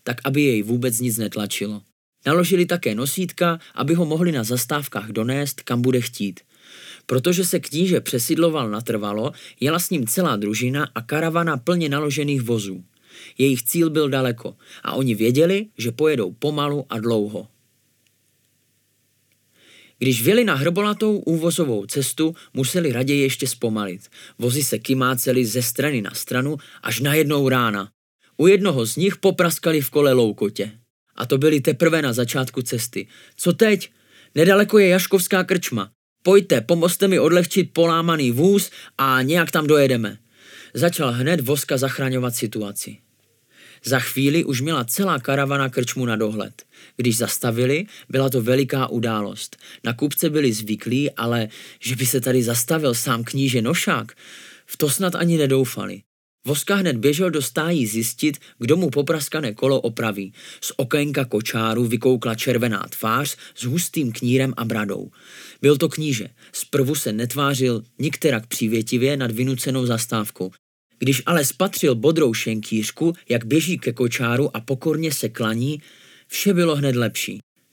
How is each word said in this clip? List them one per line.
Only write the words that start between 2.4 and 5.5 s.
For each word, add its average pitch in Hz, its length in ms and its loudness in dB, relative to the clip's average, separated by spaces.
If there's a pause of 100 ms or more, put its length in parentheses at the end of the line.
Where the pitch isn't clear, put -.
také 175 280 -2
nosítka, 170 640 -2 (140)
aby 143 200 0
ho 170 100 2
mohli 160 280 0
na 123 120 -2
zastávkách 123 640 -4
donést, 127 520 -4